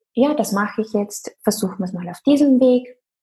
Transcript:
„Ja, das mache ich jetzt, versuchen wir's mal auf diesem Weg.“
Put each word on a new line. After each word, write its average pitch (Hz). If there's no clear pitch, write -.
„Ja, 285
das 220
mache 202
ich 220
jetzt, -
versuchen 190
wir's 185
mal 175
auf 175
diesem 277
Weg.“ 254